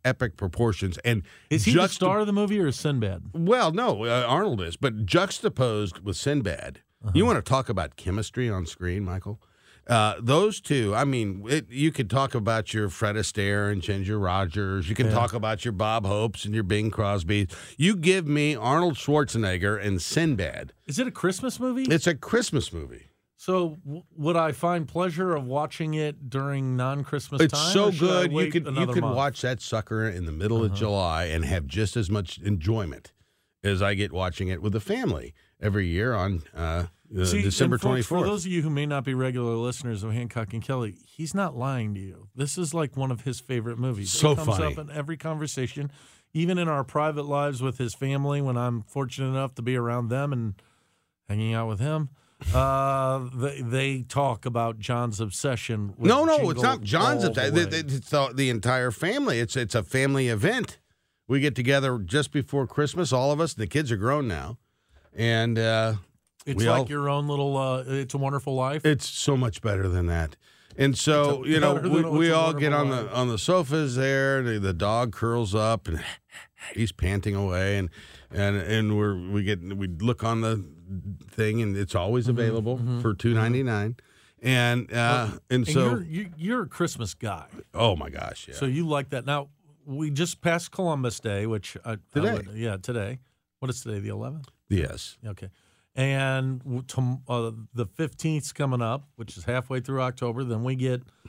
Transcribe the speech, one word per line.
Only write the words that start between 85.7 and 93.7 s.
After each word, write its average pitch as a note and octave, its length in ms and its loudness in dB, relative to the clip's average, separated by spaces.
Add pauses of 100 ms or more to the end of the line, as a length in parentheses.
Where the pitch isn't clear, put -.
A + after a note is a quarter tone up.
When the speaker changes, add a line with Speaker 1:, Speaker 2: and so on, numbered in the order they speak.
Speaker 2:
you're, A#2+ 140 -2
you, F3 340 -8
you're G#3+ 240 -2
a E3 60 -4
Christmas B2 480 -4
guy. F#2+ 320 -8 (260)
Speaker 1:
Oh G#2+ 240 4
my D2 120 -6
gosh, - 380 -10
yeah. C2 80 -16
Speaker 2:
So C#3 120 -4
you D#3 200 0
like C#3+ 220 -2
that. B2 160 -6
Now, C#3+ 240 -4 (360)
we D3+ 260 -4
just E3 300 -2
passed E3+ 300 0
Columbus C#3+ 480 -2
Day, G2+ 280 -2
which G#2+ 360 -4
I, A#2 100 -6
I G#2+ 40 -8 (160)
Speaker 1:
Today. F#3+ 200 2
Speaker 2:
would, G2+ 200 -4
yeah, A2 240 -4
today. A#2 420 -6 (400)
What C3 120 -6